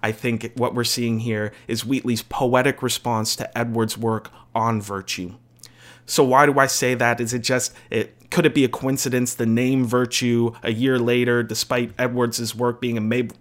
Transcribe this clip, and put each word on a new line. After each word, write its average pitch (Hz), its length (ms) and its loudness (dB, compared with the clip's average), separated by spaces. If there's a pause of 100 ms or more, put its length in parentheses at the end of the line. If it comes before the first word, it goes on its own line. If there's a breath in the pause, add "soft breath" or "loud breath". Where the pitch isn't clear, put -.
I 110 100 -2
think 117 420 -4
what 120 200 -2
we're 120 100 -2
seeing 117 340 -2
here 110 340 -4 (160 loud breath)
is 117 160 -4
Wheatley's 120 380 -2
poetic 127 600 0
response 117 540 -2
to - 220 -8
Edwards' 113 400 -2
work 110 320 -4 (240 loud breath)
on 113 260 0
virtue. 98 540 -8 (720 loud breath)
So - 160 2
why 135 240 6
do 139 120 4
I 135 100 6
say 127 260 0
that? 120 260 0
Is 120 140 -4
it 123 60 -2
just, 127 340 -2 (160 loud breath)
it, - 400 -6
could 165 160 4
it - 80 4
be 143 100 4
a 123 40 2
coincidence 127 680 -2
the 120 120 -2
name 127 380 2
Virtue 120 680 2 (100)
a 117 80 -2
year 127 300 2
later, 120 420 2
despite 113 560 -2
Edwards's 120 560 -2
work 120 260 -2
being 120 160 -2
a 110 40 -2
ma-, 113 400 -2